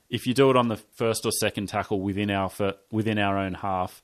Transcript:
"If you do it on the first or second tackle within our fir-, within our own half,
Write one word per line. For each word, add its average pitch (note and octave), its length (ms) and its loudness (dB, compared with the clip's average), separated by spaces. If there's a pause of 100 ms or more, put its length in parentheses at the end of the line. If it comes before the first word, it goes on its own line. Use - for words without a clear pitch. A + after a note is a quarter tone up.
(100)
"If A#2 160 -4
you A#2+ 80 0
do C3+ 160 6
it B2+ 60 6
on A#2+ 120 4
the A2 80 -2
first - 480 -4
or A2 80 0
second G#2 360 -2
tackle G2+ 340 -2
within G2+ 280 0
our F#2+ 200 0
fir-, G2 260 -2 (140)
within G#2+ 280 0
our G2 200 2
own F#2+ 160 -2
half, F#2 500 -4